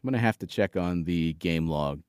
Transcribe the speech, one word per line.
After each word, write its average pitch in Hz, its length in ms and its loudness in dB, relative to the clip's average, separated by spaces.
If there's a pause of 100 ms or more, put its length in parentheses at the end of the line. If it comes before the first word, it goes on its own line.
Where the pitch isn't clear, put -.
I'm 127 60 -6
gonna 131 100 0
have 113 200 2
to - 80 -10
check 98 300 -2
on 87 280 0
the 82 300 2
game 82 340 0
log 73 400 -2